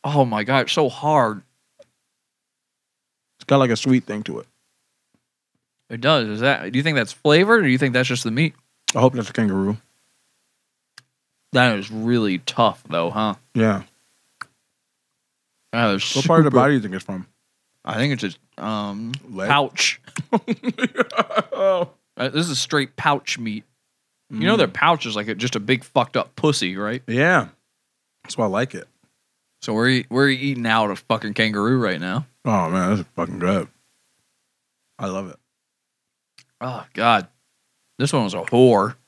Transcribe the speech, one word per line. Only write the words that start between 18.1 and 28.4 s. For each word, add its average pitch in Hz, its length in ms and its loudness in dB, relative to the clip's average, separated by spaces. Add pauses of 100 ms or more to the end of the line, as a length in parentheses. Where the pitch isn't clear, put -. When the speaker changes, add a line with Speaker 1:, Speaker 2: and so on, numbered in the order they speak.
Speaker 1:
it's 95 140 -6 (220)
a, - 60 -12
um, 107 500 -8 (160)
Speaker 2:
Leg? 98 200 -8
Speaker 1:
pouch. - 520 0 (300)
Speaker 2:
<laughs> - 1600 -2 (300)
Speaker 1:
Uh, 131 100 -2
this 165 200 -2
is 135 80 -4
straight - 380 -4
pouch - 420 -2
meat. 110 260 -8 (680)
You - 160 -8
know 214 80 4
Speaker 2:
Mm. - 20 2
Speaker 1:
their 143 100 4
pouch 151 380 2
is 107 100 -8
like 104 120 -4
a, 110 80 -4
just 123 200 -4
a 110 40 -2
big 123 240 -2
fucked 123 340 -4
up - 180 -6
pussy, 98 400 -2
right? 107 300 -6
Speaker 2:
Yeah. 135 440 2 (760)
That's - 120 -14
why 113 100 0